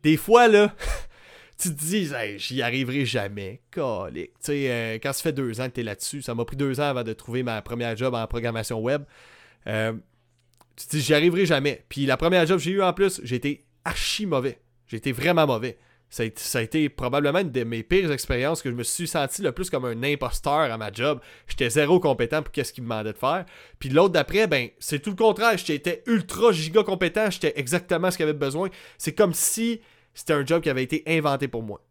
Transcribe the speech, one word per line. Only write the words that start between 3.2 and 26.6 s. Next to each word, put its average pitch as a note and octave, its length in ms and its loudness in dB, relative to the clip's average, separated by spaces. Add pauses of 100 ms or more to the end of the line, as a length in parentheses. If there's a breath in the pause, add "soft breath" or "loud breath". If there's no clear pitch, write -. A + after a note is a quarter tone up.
calique. » F#2+ 680 -6
Tu - 60 -14
sais, C#3+ 260 0
euh, A#2 220 -2 (100)
quand C#3 80 -2
ça - 100 -6
fait D#3+ 120 -2
deux B2 260 -4
ans C3 60 -4
que B2 80 -8
t'es A#2+ 100 -6
là-dessus, A2+ 380 -8
ça B2 120 -8
m'a A#2 120 -2
pris C#3 100 -8
deux C3+ 240 -2
ans D3 60 0
avant B2+ 180 -2
de A2 80 -6
trouver B2 320 -6
ma A2+ 180 -4
première A#2 360 -6
job B2 160 -2
en A2+ 140 -4
programmation A2+ 520 -4
web. C#3 240 -2 (640 loud breath)
Euh, A2 240 -2 (840)
tu - 80 -16
te - 60 -12
dis, « D3+ 100 -2
J'y C#3 120 4
arriverai E3+ 320 4
jamais. » C#3+ 440 0
Puis C#3 160 -4
la C3 100 2
première E3+ 300 4
job F3 140 2
que C3+ 40 -4
j'ai E3 80 -2
eue G3 100 0
en F3+ 120 2
plus, F#3+ 320 0
j'ai A#2+ 100 -4
été C#3+ 300 -4 (180)
archi - 420 -4
mauvais. C#3 360 -2 (260)
J'ai - 80 -10
été C3 160 -4
vraiment D#3 340 2
mauvais. A#2+ 320 -2 (340 soft breath)
Ça A#2+ 120 -4
a, - 100 0
ça - 240 -6
a A#2 60 0
été D3 260 0
probablement C#3+ 480 0
une F#3 140 -2
de B2 120 -2
mes A2+ 200 -4
pires F3+ 280 2
expériences C3+ 520 -2
que B2+ 80 -2
je A#2+ 40 -4
me A#2+ 60 -6
suis D#3+ 260 -4
senti D#3 360 -2
le D3 80 0
plus - 180 -6
comme B2+ 160 -2
un A#2 160 -4
imposteur C#3+ 680 0
à A2+ 40 -4
ma G#2+ 160 -6
job. B2 280 -2 (280 loud breath)
J'étais B2 220 0
zéro D3+ 300 4
compétent C#3+ 420 0
pour - 100 -10
qu'est-ce - 220 -4
qu'il A#2+ 100 -12
me A2+ 60 -8
demandait G#2+ 240 -4
de - 60 -12
faire. C3+ 260 0 (320 loud breath)
Puis C3+ 120 -8
l'autre E3+ 240 6
d'après, F#3 340 2
ben, C3 220 0 (100)
c'est - 240 -6
tout G#3+ 80 -4
le F#3 40 -6
contraire. A3 440 4
J'étais D#3 480 -4
ultra A3+ 440 4
giga D#3+ 300 2